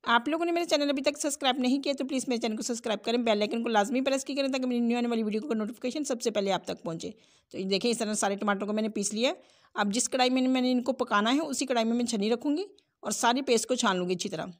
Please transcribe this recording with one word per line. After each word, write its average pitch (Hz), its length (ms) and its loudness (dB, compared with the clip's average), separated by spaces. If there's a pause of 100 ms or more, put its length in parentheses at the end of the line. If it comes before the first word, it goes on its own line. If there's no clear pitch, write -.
आप 233 220 4
लोगों 330 160 0
ने 339 60 0
मेरे 339 140 0
चैनल 285 240 2
अभी 277 120 0
तक 294 160 0
सब्सक्राइब 277 420 0
नहीं 254 220 2
किया 285 120 0
तो 269 120 -2
प्लीज़ 269 240 -2
मेरे 240 100 0
चैनल 220 180 -2
को - 60 -6
सब्सक्राइब 226 380 -2
करें, 233 240 0
बेल 208 160 4
आइकन 226 220 -2
को 240 60 -2
लाजमी 220 320 2
प्रेस 269 220 0
की 277 120 -6
करें 277 160 -2
ताकि 262 140 -2
मेरी 247 160 0
न्यू 233 160 2
आने 240 100 -2
वाली 233 160 0
वीडियो 214 200 -2
का 294 120 -2
नोटिफिकेशन 240 500 -4
सबसे 240 260 -2
पहले 196 200 0
आप 180 160 -2
तक - 160 -8
पहुँचे। 165 300 -8 (400)
तो - 40 -10
ये 196 80 -6
देखिए 196 260 0
इस 226 80 -2
तरह 214 160 -2
सारे 202 220 0
टमाटरों 202 300 0
को 208 60 -2
मैंने 220 180 0
पीस 208 220 -4
लिया। 247 220 0 (400)
अब 208 160 0
जिस 247 160 0
कढ़ाई 254 220 2
में 254 200 2
मैंने 254 220 2
इनको 254 240 2
पकाना 220 360 2
है 277 100 4
उसी 285 240 -2
कढ़ाई 240 180 2
में 226 100 2
मैं 240 140 0
छन्नी 214 220 0
रखूँगी 294 360 0 (380)
और 214 100 -4
सारी 240 300 2
पेस्ट 233 240 2
को 254 100 2
छान 202 200 2
लूँगी 180 180 0
अच्छी - 140 -6
तरह 170 300 -8